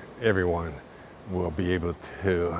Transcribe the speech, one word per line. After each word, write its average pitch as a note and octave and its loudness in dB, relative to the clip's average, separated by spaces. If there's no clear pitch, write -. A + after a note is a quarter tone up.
everyone F2 2
will F2+ 0
be F2+ 0
able F2 2
to, F2 4